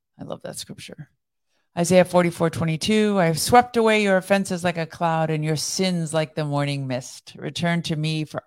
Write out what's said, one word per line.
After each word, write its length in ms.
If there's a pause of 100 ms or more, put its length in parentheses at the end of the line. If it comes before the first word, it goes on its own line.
(180)
I 60
love 180
that 140
scripture. 540 (680)
Isaiah 280
forty-four 460
twenty-two, 720
"I 60
have 140
swept 360
away 260
your 140
offenses 480
like 140
a 80
cloud 440
and 140
your 120
sins 580
like 200
the 100
morning 440
mist. 480
Return 460
to 120
me, 300
for 220